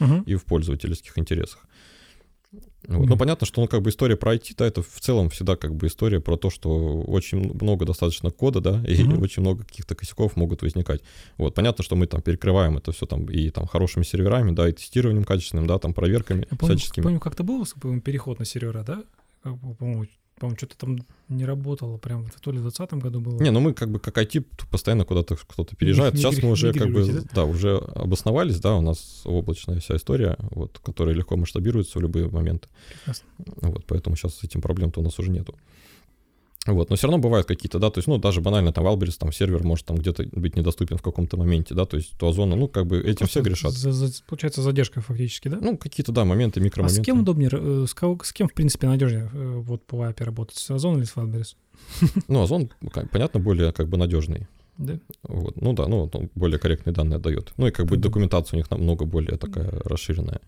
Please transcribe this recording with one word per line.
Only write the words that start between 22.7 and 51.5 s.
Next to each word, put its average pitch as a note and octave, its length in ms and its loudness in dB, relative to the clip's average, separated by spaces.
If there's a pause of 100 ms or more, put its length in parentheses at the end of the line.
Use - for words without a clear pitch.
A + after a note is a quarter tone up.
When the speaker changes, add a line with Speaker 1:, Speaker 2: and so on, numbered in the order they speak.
Speaker 1:
году A#2+ 200 -4
было. A#2 200 -4
Speaker 2:
Не, D3+ 100 4
ну A2 100 6
мы D3 120 4
как A2+ 180 -4
бы G#2+ 80 -2
как - 200 -4
I A2 80 4
T D#3 140 0
т-, - 300 -10
постоянно G#2+ 360 2
куда-то F2 300 0
кто-то - 400 -8
переезжает. C#3+ 380 6
Speaker 1:
<laughs> - 0 -
Не D3 60 2
Speaker 2:
Сейчас C#3 140 4
мы B2 160 2
Speaker 1:
мигри-, - 20 4
Speaker 2:
уже - 220 4
как A#2 160 2
бы, G2 100 2
Speaker 1:
мигрируете, G2 120 4 (160)
да? - 80 -12
Speaker 2:
да, E2+ 100 4
уже F#2+ 320 2
обосновались, A2 800 0
да, G#2 160 2
у E2 60 4
нас - 420 -2
облачная E2+ 560 -2
вся - 160 -2
история, G2+ 400 0 (140)
вот, - 280 -8
которая E2 360 0
легко F2 240 -2
масштабируется F#2+ 600 -2
в F2+ 40 -2
любые E2+ 260 0
моменты. E2 400 -2 (220)
Speaker 1:
Прекрасно. - 360 -10 (360)
Speaker 2:
Вот, E2 240 -2
поэтому E2 300 -2
щас - 180 -6
с - 100 -16
этим E2 160 -6
проблем-то E2+ 400 -2
у - 20 0
нас E2 160 -2
уже F2+ 120 -2
нету. F2 240 -4 (1120)
Вот, F2+ 240 2
но F#2 60 2
все C3+ 100 2
равно D#3+ 160 4
бывают A2+ 240 4
какие-то, - 320 -2
да, G#2+ 120 4
то - 80 -4
есть, F2+ 100 -2
ну, C#3 100 2
даже F#2 220 2
банально F#2 320 4
там E2 120 0
Wildberries, F#2 360 2
там D#2+ 100 -2
сервер F2+ 320 0
может E2 240 0
там E2 120 -2
где-то E2 340 -2
быть E2+ 240 -2
недоступен E2+ 400 0
в - 60 -4
каком-то F2 340 -2
моменте, E2+ 400 0
да, F#2 80 2
то - 120 -6
есть - 240 -6
у E2+ 60 0
Озона, F2+ 300 2
ну, C3+ 100 2
как F#2 220 -2
бы F2+ 100 2
этим G#2 200 0
Speaker 1:
Просто G2 80 0
Speaker 2:
все C#3+ 160 0
грешат. B2 300 0
Speaker 1:
за-, C3 200 -2
за-, C3 340 -2
получается D3 360 -6
задержка C3+ 380 0
фактически, A#2+ 460 -4
да? D#3+ 140 -4
Speaker 2:
Ну, G#3+ 180 0
какие-то, - 320 -6
да, A2+ 140 4
моменты, G#2 340 2
Speaker 1:
А F#2 60 2
с - 0 -
кем - 0 -
Speaker 2:
микромоменты. G2+ 480 2
Speaker 1:
удобнее, F3 400 4
э, C#3 340 0
с - 80 -6
кого, F3 300 0
с - 80 -8
кем, G3 160 0
в - 40 -4
принципе, C#3+ 360 2
надежнее, A#2+ 440 2
э, B2+ 320 -6
вот A#2+ 220 -6
по A#2+ 220 -6
апи A#2 160 -6
работать, A2+ 320 -6
с - 160 -10
Озон D#3 260 2
или B2 60 2
с - 100 -8
Wildberries? A2+ 400 -4 (460)